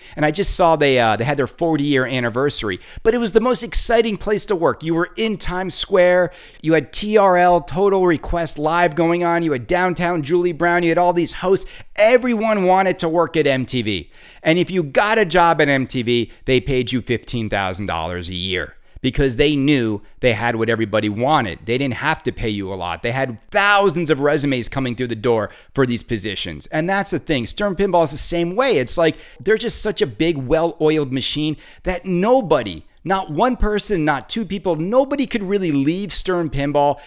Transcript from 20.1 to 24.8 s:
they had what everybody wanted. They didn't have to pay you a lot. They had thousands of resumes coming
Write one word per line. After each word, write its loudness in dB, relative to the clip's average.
they 2
had -2
what -2
everybody 0
wanted. -2
They -2
didn't -4
have -4
to -4
pay -4
you -6
a -8
lot. -8
They -2
had -4
thousands 2
of 2
resumes 0
coming -4